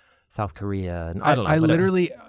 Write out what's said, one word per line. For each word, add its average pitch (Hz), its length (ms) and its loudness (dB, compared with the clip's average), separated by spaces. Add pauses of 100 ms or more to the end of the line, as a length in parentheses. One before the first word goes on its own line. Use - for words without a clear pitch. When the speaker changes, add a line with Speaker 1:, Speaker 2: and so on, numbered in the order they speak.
(320)
Speaker 1:
South 104 220 -6
Korea, 92 540 -6
and 87 160 -6
I 147 80 4
Speaker 2:
I, - 20 6
Speaker 1:
don't 117 100 0
know, 120 60 0
Speaker 2:
I 156 80 4
Speaker 1:
whatever. 160 140 4
Speaker 2:
literally 180 400 2 (160)